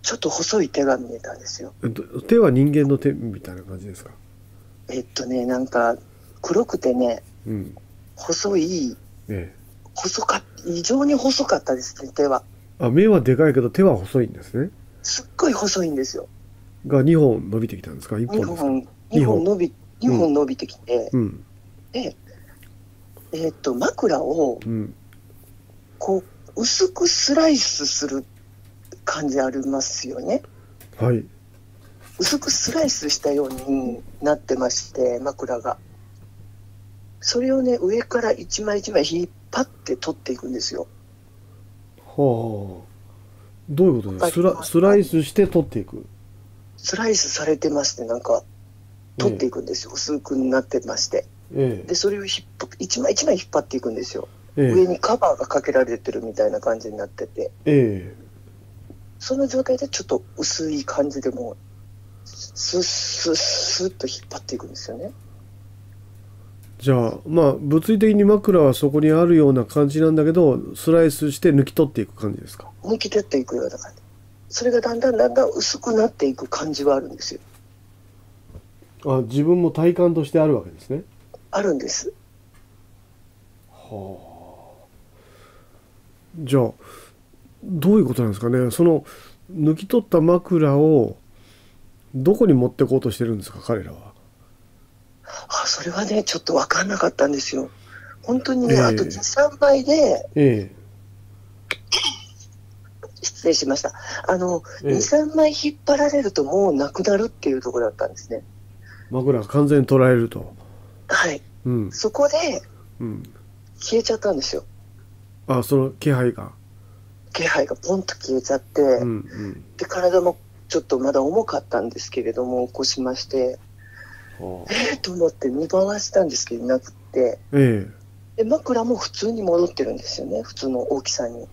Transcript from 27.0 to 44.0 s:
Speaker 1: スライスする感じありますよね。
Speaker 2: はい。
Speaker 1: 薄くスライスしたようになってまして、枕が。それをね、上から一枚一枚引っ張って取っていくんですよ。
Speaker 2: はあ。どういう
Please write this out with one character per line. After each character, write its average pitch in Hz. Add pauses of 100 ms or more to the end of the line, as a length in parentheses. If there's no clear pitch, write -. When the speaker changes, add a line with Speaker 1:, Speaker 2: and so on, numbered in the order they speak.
Speaker 1:
ス -
ラ 320
イ 285
ス -
す -
る 269 (800)
感 151
じ 135
あ 131
り 131
ま 135
す -
よ 131
ね。 - (540)
Speaker 2:
は 120
い。 117 (920)
Speaker 1:
薄 302
く -
ス -
ラ 320
イ 277
ス -
し -
た 147
よ 143
う 131
に 131 (200)
な 147
っ 147
て -
ま 127
し -
て、 123
枕 131
が。 117 (1400)
そ -
れ 262
を 269
ね、 247
上 214
か 240
ら 220
一 -
枚 208
一 214
枚 160
引 170
っ - (220)
張 262
っ -
て -
取 -
っ -
て -
い -
く -
ん 127
で 113
す -
よ。 - (1160)
Speaker 2:
は 113
あ。 - (840)
ど 160
う -
い - (100)
う -